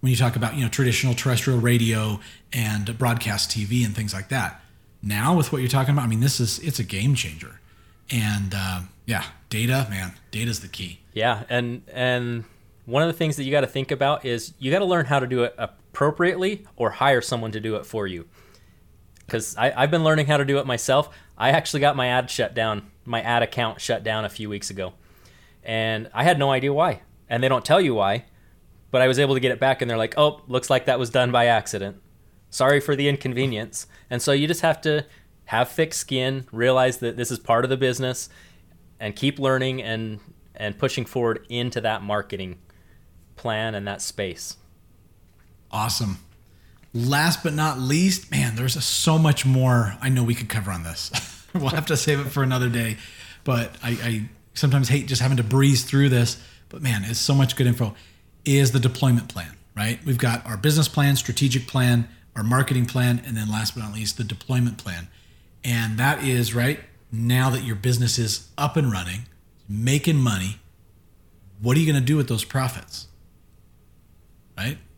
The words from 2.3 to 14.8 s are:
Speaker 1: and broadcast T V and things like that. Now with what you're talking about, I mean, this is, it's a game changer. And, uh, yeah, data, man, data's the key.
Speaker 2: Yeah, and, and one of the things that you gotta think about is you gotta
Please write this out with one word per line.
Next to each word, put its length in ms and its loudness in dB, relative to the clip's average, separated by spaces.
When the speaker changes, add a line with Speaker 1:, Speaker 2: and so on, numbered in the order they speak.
Speaker 1:
and 460 -4
broadcast 540 0
T 120 -2
V 200 2
and 100 -2
things 200 -4
like 160 -8
that. 300 -4
Now 340 2
with 160 2
what 60 -2
you're 100 0
talking 240 2
about, 120 2
I 40 0
mean, 120 0
this 200 2
is, 200 0
it's 180 -4
a 60 -2
game 300 0
changer. 460 -8
And, 460 -2
uh, 240 -4
yeah, 180 -2
data, 380 0
man, 260 -8
data's 300 -4
the 80 -16
key. 320 -12
Speaker 2:
Yeah, 360 0
and, 340 -4
and 520 -2
one 160 0
of 60 2
the 40 -2
things 240 -2
that 80 -6
you 60 -4
gotta 160 2
think 240 -6
about 340 0
is 340 -4
you 120 -2
gotta 140 2